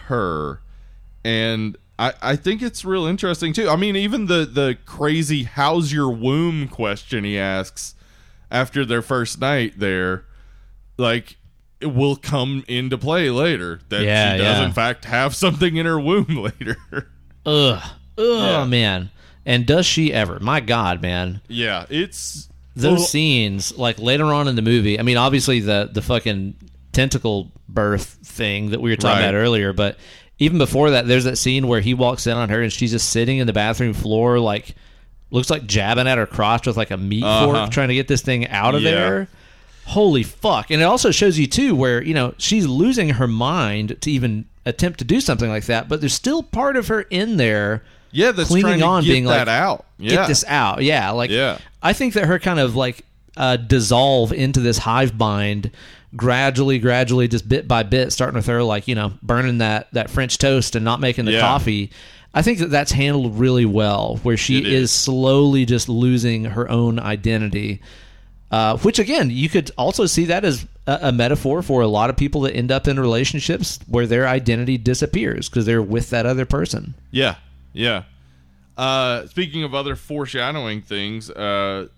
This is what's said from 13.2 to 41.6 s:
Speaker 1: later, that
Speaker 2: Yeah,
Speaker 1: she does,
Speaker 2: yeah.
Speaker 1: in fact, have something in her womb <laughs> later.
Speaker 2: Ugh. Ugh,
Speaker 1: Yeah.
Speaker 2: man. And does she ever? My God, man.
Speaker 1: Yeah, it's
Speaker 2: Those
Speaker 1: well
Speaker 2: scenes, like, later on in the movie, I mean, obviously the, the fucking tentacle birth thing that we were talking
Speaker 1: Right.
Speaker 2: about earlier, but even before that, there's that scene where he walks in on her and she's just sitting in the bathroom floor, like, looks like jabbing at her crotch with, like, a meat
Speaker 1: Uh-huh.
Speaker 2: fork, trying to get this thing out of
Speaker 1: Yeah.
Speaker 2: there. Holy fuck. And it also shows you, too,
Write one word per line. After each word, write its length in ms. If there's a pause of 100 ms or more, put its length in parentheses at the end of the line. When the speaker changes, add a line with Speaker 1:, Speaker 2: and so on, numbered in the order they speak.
Speaker 1:
later, 500 (100)
that 140
Speaker 2:
Yeah, 300
Speaker 1:
she 60
does, 200
Speaker 2:
yeah. 60
Speaker 1:
in 80
fact, 320
have 300
something 420
in 80
her 140
womb 280
<laughs> 320
later. 480 (380)
Speaker 2:
Ugh. 360
Ugh, 20 (340)
Speaker 1:
Yeah. 480
Speaker 2:
man. 440 (360)
And 200
does 200
she 280
ever? 260
My 200
God, 420
man. 460
Speaker 1:
Yeah, 420
it's 600 (260)
Speaker 2:
Those 240
Speaker 1:
well 80
Speaker 2:
scenes, 720
like, 220
later 260
on 240
in 60
the 60
movie, 380
I 40
mean, 140
obviously 440
the, 300
the 100
fucking 540 (360)
tentacle 600 (180)
birth 560
thing 460
that 100
we 80
were 80
talking 240
Speaker 1:
Right. 80
Speaker 2:
about 60
earlier, 360
but 260 (420)
even 180
before 340
that, 160
there's 180
that 120
scene 300
where 140
he 120
walks 340
in 80
on 140
her 120
and 120
she's 180
just 180
sitting 280
in 100
the 60
bathroom 400
floor, 460
like, 360 (560)
looks 180
like 160
jabbing 420
at 100
her 80
crotch 420
with, 80
like, 160
a 60
meat 260
Speaker 1:
Uh-huh. 220
Speaker 2:
fork, 260
trying 160
to 80
get 140
this 120
thing 280
out 260
of 60
Speaker 1:
Yeah. 100
Speaker 2:
there. 360 (580)
Holy 380
fuck. 460
And 120
it 40
also 240
shows 300
you, 80
too, 260